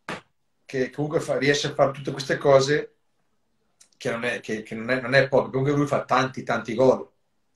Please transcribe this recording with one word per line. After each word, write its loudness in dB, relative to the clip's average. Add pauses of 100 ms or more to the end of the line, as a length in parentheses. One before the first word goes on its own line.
(640)
che -4
comunque -4
fa, -4
riesce 0
a -8
fare 4
tutte -8
queste -4
cose, 2 (1000)
che -6
non -6
è, -4
che, -6
che -12
non -8
è, 0
non -4
è 4
poco, 2
comunque 0
lui 2
fa -2
tanti, 0
tanti -4
gol, 4 (480)